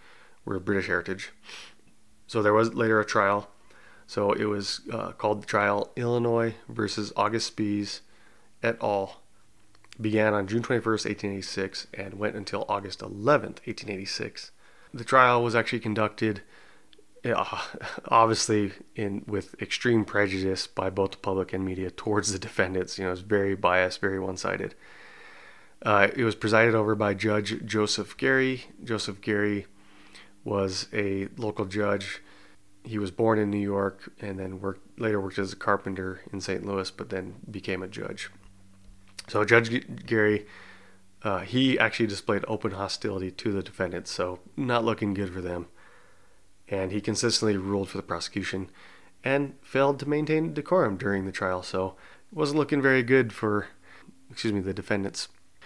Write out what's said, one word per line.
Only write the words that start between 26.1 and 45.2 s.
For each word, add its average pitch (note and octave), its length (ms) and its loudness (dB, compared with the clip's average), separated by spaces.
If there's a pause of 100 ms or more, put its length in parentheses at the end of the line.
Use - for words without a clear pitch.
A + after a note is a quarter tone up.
it C3 80 0
was A2 120 2
presided A2+ 400 6
over G#2+ 200 4
by G#2 180 2
Judge G#2 520 0
Joseph G#2+ 520 0
Gary. C3 480 2 (180)
Joseph G#2+ 380 -6
Gary G#2 460 0 (760)
was G2 480 -2
a G2 360 -6 (100)
local G#2+ 280 -6
judge. G2+ 560 -4 (640)
He A2+ 120 -6
was G2+ 140 -4
born A2 280 4
in G#2 100 2
New G2+ 80 0
York G2 600 -2
and G2 200 -8
then F#2+ 200 -8
worked, G2 400 -10
later G#2+ 220 0
worked F#2+ 180 -6
as F#2+ 140 -4
a - 20 -16
carpenter F#2+ 680 -2 (120)
in G2 80 -6
Saint G2+ 240 -4
Louis, G2 260 -4
but - 180 -12
then F#2 260 -8 (140)
became F#2+ 320 -6
a F#2 60 -8
judge. - 420 -10 (1000)
So G#2+ 160 2
Judge A#2 240 6
G-, A#2 100 -2 (260)
Gary, G#2+ 400 4 (800)
uh, G2 160 0
he B2+ 400 2
actually A2+ 280 2
displayed G2+ 380 -2
open G#2+ 260 -4
hostility F#2+ 600 -4
to G#2 220 -4
the G2 100 -2
defendants, F2 480 -6
so F2+ 280 -4 (180)
not B2 260 0
looking A2 300 0
good F#2+ 200 -4